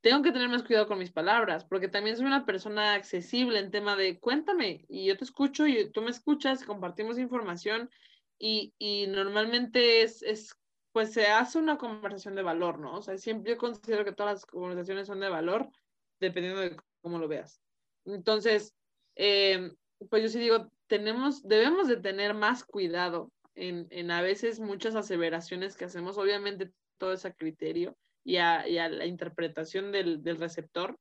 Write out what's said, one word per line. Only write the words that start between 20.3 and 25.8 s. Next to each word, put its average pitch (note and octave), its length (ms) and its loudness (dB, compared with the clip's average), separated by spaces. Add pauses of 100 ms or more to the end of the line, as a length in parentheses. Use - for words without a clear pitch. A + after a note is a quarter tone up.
digo, A3+ 320 2 (160)
tenemos, A#3 560 0
debemos C4 440 6
de A#3+ 100 4
tener G3 360 -2
más G#3+ 300 0
cuidado F3 680 -2 (240)
en, F3 360 -8
en F3 200 -6
a E3+ 100 0
veces A3 380 0
muchas A3 360 -4
aseveraciones F3+ 800 -2
que F3+ 100 -10